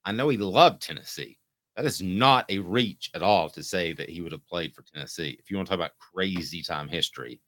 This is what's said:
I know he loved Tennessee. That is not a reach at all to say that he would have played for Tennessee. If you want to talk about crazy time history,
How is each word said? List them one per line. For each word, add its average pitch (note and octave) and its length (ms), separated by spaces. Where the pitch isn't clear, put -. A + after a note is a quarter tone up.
I G2 80
know B2+ 180
he B2+ 60
loved G#2 460
Tennessee. - 560
That G#2+ 100
is A#2 160
not A#2 480
a G2 80
reach G2+ 560
at E2 80
all F2+ 280
to D2+ 120
say E2+ 300
that D#2 180
he E2+ 100
would D#2+ 120
have D2+ 140
played E2 280
for - 80
Tennessee. D2 560
If - 120
you G2 60
want F#2 120
to - 20
talk F#2+ 80
about E2 200
crazy F2+ 640
time D2+ 260
history, C2+ 600